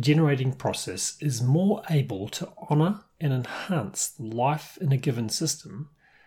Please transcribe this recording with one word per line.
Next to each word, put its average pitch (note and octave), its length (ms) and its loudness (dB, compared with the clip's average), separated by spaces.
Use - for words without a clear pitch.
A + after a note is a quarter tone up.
generating C#3 540 4
process - 680 -4
is A#2+ 220 -2
more F3+ 480 4
able A2+ 380 0
to - 220 -8
honour D#3+ 340 2
and C#3+ 140 2
enhance B2 840 -4
life A#2+ 600 -2
in D3 100 2
a C3+ 60 6
given A#2+ 320 0
system - 640 -6